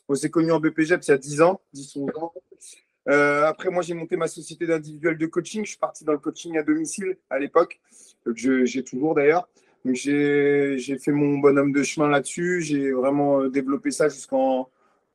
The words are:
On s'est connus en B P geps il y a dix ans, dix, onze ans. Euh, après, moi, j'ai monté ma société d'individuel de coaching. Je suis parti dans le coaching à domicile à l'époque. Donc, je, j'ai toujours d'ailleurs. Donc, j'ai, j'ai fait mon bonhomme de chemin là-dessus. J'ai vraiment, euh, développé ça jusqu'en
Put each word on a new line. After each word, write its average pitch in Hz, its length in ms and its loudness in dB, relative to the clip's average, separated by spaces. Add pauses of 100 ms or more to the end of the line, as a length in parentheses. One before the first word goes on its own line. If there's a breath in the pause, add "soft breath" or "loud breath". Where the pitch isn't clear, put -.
(100)
On 143 60 0
s'est 143 140 -2
connus 165 220 2
en 160 80 2
B 156 120 0
P 160 120 0
geps 165 240 0
il 156 40 4
y - 20 8
a 135 40 4
dix 143 240 -2
ans, 180 200 4 (100)
dix, 139 240 -16
onze 139 220 -6
ans. 165 160 -10 (760 loud breath)
Euh, 147 380 4
après, 156 240 -2
moi, 180 120 -2
j'ai 170 120 -6
monté 170 240 -6
ma 165 100 -2
société 160 380 -10
d'individuel 160 520 -2
de 156 80 -2
coaching. 170 380 -4
Je 202 60 -8
suis - 100 -16
parti - 240 -6
dans 156 80 0
le 147 80 0
coaching 160 380 -6
à 156 60 -2
domicile 160 520 -2 (140)
à 135 100 -2
l'époque. 165 400 0 (460 soft breath)
Donc, 120 100 -2
je, 127 300 2
j'ai 123 180 -2
toujours 151 320 -2
d'ailleurs. 151 320 4 (380)
Donc, 127 100 0
j'ai, 143 800 2
j'ai 131 200 -6
fait 151 140 -2
mon 143 280 2
bonhomme 143 340 4
de 139 100 2
chemin 147 240 0
là-dessus. 175 540 0
J'ai 143 320 -2
vraiment, 139 480 2
euh, 135 80 0
développé 135 420 -2
ça 156 160 2
jusqu'en 151 640 -2 (460)